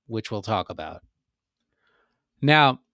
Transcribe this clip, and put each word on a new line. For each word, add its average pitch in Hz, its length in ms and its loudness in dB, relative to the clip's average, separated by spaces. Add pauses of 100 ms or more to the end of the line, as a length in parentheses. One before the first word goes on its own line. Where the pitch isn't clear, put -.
which 113 240 -10
we'll 104 100 -6
talk 98 300 -4
about. 80 320 -14 (1400)
Now, 143 380 4 (140)